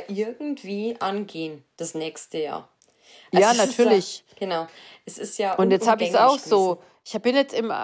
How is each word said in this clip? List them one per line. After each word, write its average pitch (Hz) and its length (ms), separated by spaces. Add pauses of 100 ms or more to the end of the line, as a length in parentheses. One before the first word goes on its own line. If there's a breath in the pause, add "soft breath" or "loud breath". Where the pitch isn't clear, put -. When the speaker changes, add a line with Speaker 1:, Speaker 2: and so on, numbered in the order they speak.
Speaker 1:
irgendwie 220 920
angehen, 165 640 (120)
das 165 180
nächste 160 440
Jahr. 143 300 (640 soft breath)
Also 190 100
Speaker 2:
Ja, 220 100
Speaker 1:
es 240 60
ist - 0 (200)
ja 240 60
Speaker 2:
natürlich. 208 400 (140)
Speaker 1:
genau. 170 280 (380 loud breath)
Es - 140
ist - 200
ja 196 160
Speaker 2:
Und 190 160
jetzt 190 180
hab 220 120
ich's 175 140
Speaker 1:
unumgänglich 254 280
Speaker 2:
auch - 40
so. 190 300
Speaker 1:
gewesen. - 100 (180 soft breath)
Speaker 2:
Ich - 100
hab, 208 80
bin 247 140
jetzt 277 180
im, 226 180 (120)